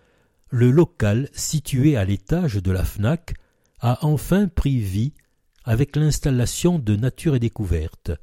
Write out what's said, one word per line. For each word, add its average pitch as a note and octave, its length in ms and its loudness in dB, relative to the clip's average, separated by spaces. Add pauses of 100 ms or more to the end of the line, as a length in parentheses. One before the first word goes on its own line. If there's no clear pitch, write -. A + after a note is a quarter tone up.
(500)
le B2 200 4
local B2+ 600 2
situé C#3 640 0
à G2 80 0
l'étage A2 520 -2
de F#2+ 140 -2
la F#2 140 0
fnac - 500 -4 (460)
a B2 240 -2
enfin F3+ 440 0
pris C#3 300 0
vie G#2+ 360 -2 (500)
avec A#2 320 0
l'installation D3 840 0
de G#2+ 180 0
Nature B2+ 400 -2
et A#2+ 40 0
Découverte. F2 720 -4 (120)